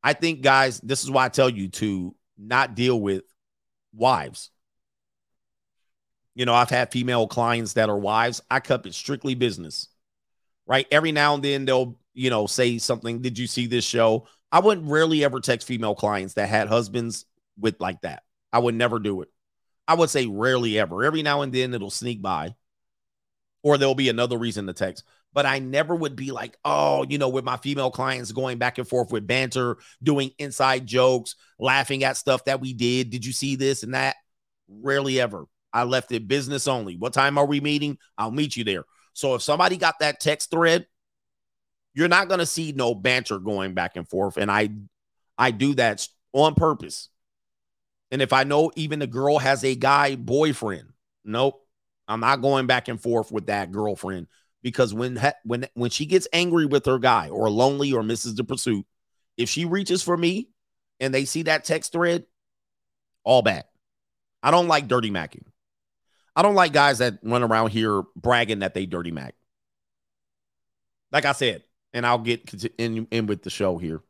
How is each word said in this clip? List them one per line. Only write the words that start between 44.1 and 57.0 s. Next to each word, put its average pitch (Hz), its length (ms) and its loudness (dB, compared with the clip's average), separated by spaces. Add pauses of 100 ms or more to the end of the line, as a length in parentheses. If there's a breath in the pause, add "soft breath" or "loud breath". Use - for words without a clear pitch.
And 101 140 0
I, 107 180 2 (680)
I 123 140 2
do 135 240 0
that 113 240 2
s-, - 100 -10 (240)
on 151 220 4
purpose. - 540 -2 (1000)
And 135 100 -2
if 135 120 2
I 135 100 6
know 147 320 2
even 156 240 -4
the 139 80 -4
girl 139 300 0
has 135 260 2
a 131 120 0
guy 139 400 4
boyfriend, 120 760 -2 (300)
nope, 120 420 -2 (420)
I'm 110 120 -4
not 123 220 2
going 135 260 2
back 127 200 2
and 117 120 -8
forth 117 320 -2
with 104 160 -6
that 101 240 -2
girlfriend, 95 560 -6 (360)
because 120 300 0
when 123 220 -4
ha-, 139 180 0 (100)
when, 120 320 -6
when 120 160 -4
she 151 140 -6
gets 185 280 0
angry 170 320 2
with 139 200 0
her 131 140 2
guy 113 300 2